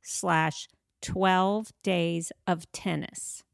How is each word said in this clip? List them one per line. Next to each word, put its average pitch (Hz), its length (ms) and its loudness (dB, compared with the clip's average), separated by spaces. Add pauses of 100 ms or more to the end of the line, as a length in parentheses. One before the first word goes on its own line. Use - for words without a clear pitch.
slash 160 680 0 (320)
twelve 190 720 2 (100)
days 170 480 0 (160)
of 170 240 -2
tennis. - 720 -6 (100)